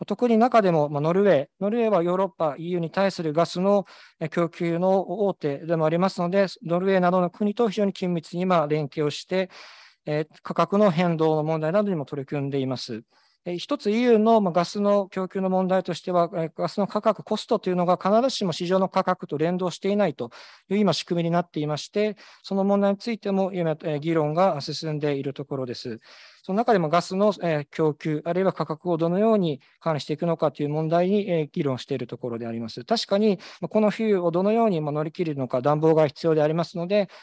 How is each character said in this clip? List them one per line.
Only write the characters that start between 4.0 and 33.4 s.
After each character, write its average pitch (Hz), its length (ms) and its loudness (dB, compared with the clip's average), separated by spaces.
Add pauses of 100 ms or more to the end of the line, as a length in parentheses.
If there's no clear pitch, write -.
え 165 60 -6
ー、 - 20 -4
供 170 220 -2
給 170 280 -4
の 190 480 0
大 190 60 0
手 143 280 -4
で 160 160 -2
も 156 100 2
あ - 20 4
り 160 80 0
ま 190 140 2
す - 100 -8
の 175 80 0
で、 196 200 2 (140)
ノ 170 180 -2
ル 190 80 0
ウ - 20 2
ェ 190 80 4
ー - 20 4
な 180 100 4
ど 185 120 2
の 175 80 0
国 208 240 -2
と 233 160 0
非 175 60 -6
常 208 100 0
に 190 80 -2
緊 180 160 -4
密 170 240 -6
に 175 80 -2
今 180 260 2
連 151 240 -2
携 156 100 -4
を 147 60 0
し - 160 -8
て、 185 240 -2 (560)
え 156 260 -2
ー、 - 120 -20
価 - 100 -10
格 170 240 0
の 208 140 6
変 170 260 2
動 156 200 2
の 151 80 0
問 160 160 -2
題 156 120 -2
な 208 100 2
ど 202 60 -2
に 190 80 -2
も 147 80 -4
取 143 160 -8
り 135 60 -8
組 139 220 -4
ん - 20 -6
で 139 80 -2
い 131 80 -2
ま 131 100 -4
す。 117 280 -10 (400)
え 175 100 -6
ー、 - 20 -6
一 185 200 -6
つ 208 140 -2
イ 208 40 2
ー 220 40 2
ユ 240 180 6
ー - 20 6
の、 220 220 6
ま 196 100 0
あ、 - 20 -6
ガ 175 120 2
ス 208 160 -8
の 202 280 2
供 190 180 -6
給 190 140 -6
の 190 100 0
問 185 160 0
題 185 160 2
と 180 120 -4
し - 60 -12
て 185 120 -6
は、 170 220 2
え - 20 -4 (100)
ー、 160 80 -8
ガ 175 140 -4
ス - 100 -8
の 202 80 0
価 208 160 -4
格、 202 220 0
コ 214 120 -4
ス - 100 -8
ト 220 120 0
と 185 120 -4
い - 20 0
う 175 40 0
の 180 100 2
が 175 140 2
必 185 100 0 (120)
ず 269 80 2
し - 140 -6
も 175 80 -2
市 175 160 -6
場 190 100 2
の 190 100 0
価 190 140 0
格 185 240 -2
と 151 100 -6
連 170 200 0
動 180 140 -2
し - 100 -12
て 196 80 -2
い 202 80 0
な 208 100 2
い 151 80 -2
と 120 160 -8 (400)
い 190 40 -2
う 202 40 2
今 202 140 4
仕 - 140 -4
組 170 180 -2
み 170 40 -2
に 165 40 0
な 170 80 2
っ 175 100 -6
て - 80 -8
い 151 80 -4
ま 151 100 -4
し - 120 -10
て、 208 280 -2 (280)
そ - 100 -8
の 196 80 0
問 202 180 2
題 202 120 2
に 202 60 -4
つ - 120 -8
い 220 80 -4
て 202 140 -4
も 190 200 0
今、 170 200 -2 (100)
え 156 140 -4
ー、 - 20 -2
議 165 160 -2
論 151 180 0
が 170 280 2
進 156 320 -8
ん 151 80 -4
で 147 160 -2
い 139 80 -6
る 139 80 -6
と 139 120 -10
こ 143 120 -8
ろ 131 100 -6
で 120 80 -8
す。 113 240 -12 (460)
そ - 80 -6
の 190 40 0
中 240 160 2
で 208 60 4
も 165 100 0
ガ 175 140 2
ス - 140 -6
の、 202 160 2 (100)
え 165 180 0
ー、 143 100 -10
供 156 240 0
給、 151 300 -4
あ 170 80 -2
る 180 100 0
い - 20 2
は 180 80 2
価 - 120 -4
格 160 280 -6
を 170 40 0
ど 165 120 0
の 175 100 0
よ 220 160 4
う 214 40 2
に 165 220 -2 (200)
管 165 140 -2
理 143 60 -4
し - 40 -10
て - 80 -4
い 151 40 -2
く 170 100 -4
の 165 100 0
か 151 160 0
と - 100 -6
い 147 40 -2
う - 20 -2
問 156 200 -2
題 175 200 2
に、 202 200 0
え 170 140 0
ー、 143 80 -4
議 170 140 -4
論 131 140 -2
し - 80 -12
て 139 100 -4
い - 20 -4
る 123 80 -6
と 120 120 -10
こ 123 120 -6
ろ 117 80 -6
で 117 80 -8
あ 117 60 -6
り 113 80 -6
ま 117 80 -8
す。 123 160 -14
確 226 220 -2
か 196 120 0
に、 208 220 2 (200)